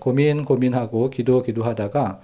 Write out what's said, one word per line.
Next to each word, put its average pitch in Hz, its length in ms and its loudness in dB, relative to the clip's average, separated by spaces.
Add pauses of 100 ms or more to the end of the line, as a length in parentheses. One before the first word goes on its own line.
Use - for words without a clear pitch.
고민, 147 420 2
고민하고 123 640 0
기도, 127 320 2
기도하다가, 113 800 -2